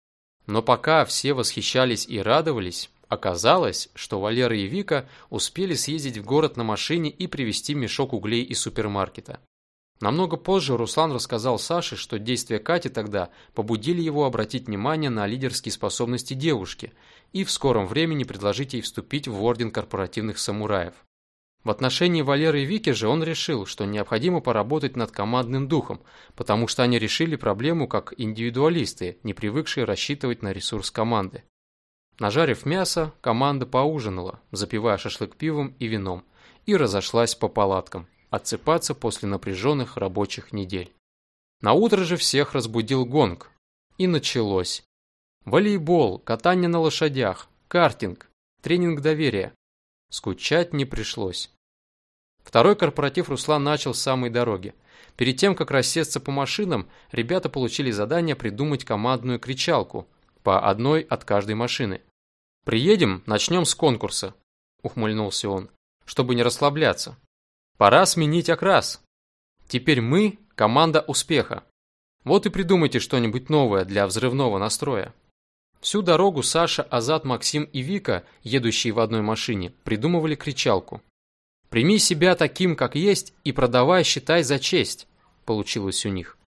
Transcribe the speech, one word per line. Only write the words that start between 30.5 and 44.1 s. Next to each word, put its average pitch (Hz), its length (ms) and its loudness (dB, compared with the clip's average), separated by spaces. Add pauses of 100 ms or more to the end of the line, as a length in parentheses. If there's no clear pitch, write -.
ресурс 98 360 -6
команды. 110 540 -2 (720)
Нажарив 120 480 0
мясо, 165 560 -2
команда 127 460 0
поужинала, 123 720 -2 (120)
запивая 104 460 -2
шашлык - 380 -8
пивом 147 420 -4
и 123 80 -6
вином, 95 400 -4 (400)
и 208 100 2
разошлась 117 600 2
по 113 120 -2
палаткам, 95 600 -2 (240)
отсыпаться 151 640 -2
после 107 340 -6
напряженных 101 680 -2
рабочих 98 560 -4
недель. 92 380 -6 (720)
Наутро 214 420 6
же 170 140 0
всех - 360 0
разбудил 117 520 0
гонг. 120 460 0 (480)
И 185 80 2
началось. 107 760 0 (600)